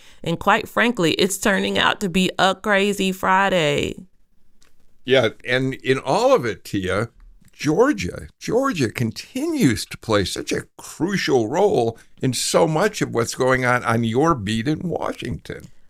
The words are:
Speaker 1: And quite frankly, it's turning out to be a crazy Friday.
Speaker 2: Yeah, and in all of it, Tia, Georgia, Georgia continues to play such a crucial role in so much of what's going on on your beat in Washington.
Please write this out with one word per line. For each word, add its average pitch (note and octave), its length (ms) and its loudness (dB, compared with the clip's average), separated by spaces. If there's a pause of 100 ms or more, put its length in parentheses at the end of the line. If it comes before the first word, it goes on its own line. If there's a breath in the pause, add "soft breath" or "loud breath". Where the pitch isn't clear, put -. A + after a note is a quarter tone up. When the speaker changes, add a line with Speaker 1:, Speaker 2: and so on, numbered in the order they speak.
(240 soft breath)
Speaker 1:
And - 160 -4
quite - 300 0
frankly, G#3 440 2
it's - 260 0
turning G3 400 0
out - 220 0
to G3 80 -2
be F#3 280 2
a F#3 180 4
crazy G3 560 0
Friday. F#3 840 0 (1080)
Speaker 2:
Yeah, A#2+ 260 4 (180)
and C3 280 0
in C3 240 0
all G#3+ 340 2
of E3 120 2
it, G2+ 180 -4
Tia, G2 460 -2 (440)
Georgia, E3+ 720 0 (120)
Georgia G#3+ 500 0
continues A#3+ 960 -2
to - 140 -14
play G#2 260 0
such - 260 -8
a - 120 -4 (140)
crucial D3 720 -2
role C3+ 500 0 (240 soft breath)
in B2+ 120 0
so F3 340 2
much E3+ 340 0
of A#2+ 120 -2
what's A#2 220 -2
going B2+ 280 2
on B2 220 2
on A#2 180 2
your C3 320 2
beat A2 320 -4
in D#3 120 -2
Washington. - 840 -8 (240)